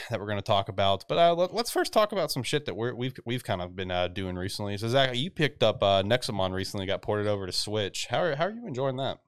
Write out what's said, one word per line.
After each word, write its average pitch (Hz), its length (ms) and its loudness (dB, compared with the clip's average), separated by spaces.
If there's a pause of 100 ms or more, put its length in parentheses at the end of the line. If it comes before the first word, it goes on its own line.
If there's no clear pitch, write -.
that 117 100 -2
we're 104 80 -8
gonna 104 140 -2
talk 98 300 2
about, 98 380 2
but, 165 100 0
uh, 170 160 6
let, 180 180 0
let's 226 180 -2
first - 220 0
talk 214 200 2
about 175 200 -2
some 127 100 -2
shit 147 220 -2
that 92 100 -6
we're, 113 200 -2
we've, 123 180 -4 (140)
we've 123 180 -4
kind 95 160 -2
of 90 160 -8
been, 92 140 -4
uh, 90 180 2
doing 90 280 -6
recently. 101 420 -4
So, 113 100 -4
Zach, 131 260 4
you 143 160 -2
picked - 320 0
up, 104 200 4
uh, 98 200 6
Nexomon 101 520 0
recently, 95 320 -4
got 95 160 -2
ported 104 240 0
over 101 180 0
to 90 80 -6
Switch. 104 560 -2
How 135 140 0
are, 160 120 0
how 156 120 0
are 208 40 -4
you 240 160 -12
enjoying 127 300 -2
that? 127 320 -4